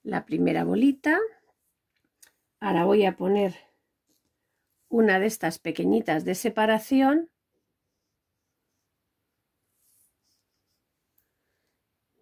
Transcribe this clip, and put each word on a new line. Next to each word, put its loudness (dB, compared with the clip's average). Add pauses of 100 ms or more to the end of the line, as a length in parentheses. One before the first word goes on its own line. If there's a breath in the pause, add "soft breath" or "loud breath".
la -8
primera -2
bolita. 0 (1400)
Ahora 0
voy 4
a 0
poner 0 (1300)
una 4
de 0
estas -6
pequeñitas -2
de -4
separación. 0 (4000)